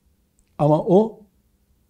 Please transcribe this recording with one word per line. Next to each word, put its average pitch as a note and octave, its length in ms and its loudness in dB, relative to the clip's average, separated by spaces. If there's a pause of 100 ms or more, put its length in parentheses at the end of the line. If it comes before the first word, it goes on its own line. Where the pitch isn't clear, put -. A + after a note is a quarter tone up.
(580)
Ama D3+ 240 0
o G#3+ 440 -2 (640)